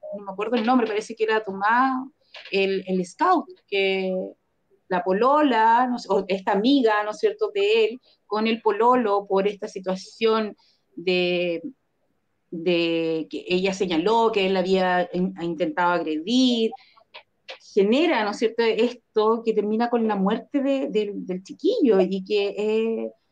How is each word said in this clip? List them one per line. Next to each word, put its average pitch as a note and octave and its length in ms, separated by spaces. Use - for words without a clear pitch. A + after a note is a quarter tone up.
no G3+ 80
me G3 80
acuerdo A3 240
el A3 100
nombre, B3 200
parece G#3+ 280
que A3 100
era A3 200
Tomás, A#3+ 640
el, F#3+ 360
el F#3 200
scout, E4+ 400
que F#3+ 460
la F3+ 160
polola, A#3 840
no A#3+ 100
sé, - 120
o G3 180
esta F#3+ 240
amiga, A3 520
¿no G#3+ 60
es G#3 80
cierto?, G#3 360
de G#3+ 300
él, A3+ 160
con G#3+ 200
el A3+ 160
pololo G#3+ 640
por G3 200
esta G#3 220
situación G3+ 880
de, F3+ 680
de E3 800
que - 180
ella F#3 280
señaló G3+ 580
que F#3+ 140
él F#3+ 100
había F#3 560
in-, F#3 300
intentado E3+ 500
agredir, A3 760
genera, A3+ 500
¿no G#3 60
es - 80
cierto?, A3+ 240
esto A3+ 840
que A3 80
termina G#3+ 380
con A#3 180
la G#3 80
muerte G#3 460
de, C4+ 260
del, G3+ 380
del F#3 160
chiquillo, D4+ 580
y F#3+ 240
que, G3+ 320
eh, A3 540